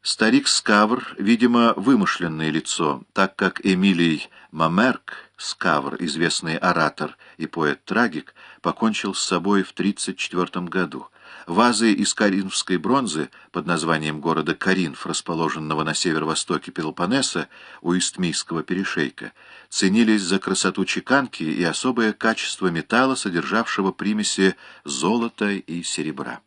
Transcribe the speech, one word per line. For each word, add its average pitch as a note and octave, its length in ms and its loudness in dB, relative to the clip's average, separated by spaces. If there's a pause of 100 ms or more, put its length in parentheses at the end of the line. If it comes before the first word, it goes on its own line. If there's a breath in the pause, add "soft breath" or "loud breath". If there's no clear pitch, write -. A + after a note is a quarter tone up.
Старик B2 440 2
Скавр, - 720 2
видимо, A#2 560 6
вымышленное F2 720 2
лицо, D#2 540 -2 (100)
так F#2+ 220 0
как - 280 -2
Эмилий F2+ 680 2 (200 loud breath)
Мамерк F2 880 0
Скавр, D2 640 -2
известный D#2+ 580 -2
оратор D#2+ 600 -2 (200 loud breath)
и E2 80 -6
поэт-трагик, D#2+ 880 -2 (280 loud breath)
покончил G#2 520 -2
с - 80 -4
собой F#2+ 400 2
в - 120 -6
тридцать F#2 440 -2
четвертом F2+ 480 -4
году. F2 420 -6 (380 loud breath)
Вазы A2 480 4
из - 220 0
коринфской F#2+ 600 0
бронзы E2+ 520 -2 (220 loud breath)
под E2 160 -6
названием D#2 540 -2
города D#2 340 0
Коринф, F#2 500 -2
расположенного D#2+ 800 -4
на D#2 100 -4
северо-востоке D#2 800 -2
Пелопоннеса F2 760 -2 (340 loud breath)
у F2 140 0
Истмийского E2+ 680 -2
перешейка, E2+ 680 -4 (360 loud breath)
ценились G#2+ 540 4
за F#2 160 0
красоту F#2+ 440 0
чеканки B2 600 -2
и D#2+ 200 -2
особое A2 500 0
качество - 540 -2
металла, A2+ 460 0
содержавшего F#2+ 800 -2
примеси G2+ 640 0 (280 loud breath)
золота G#2 680 -2
и F2 320 -6
серебра. D2 640 -6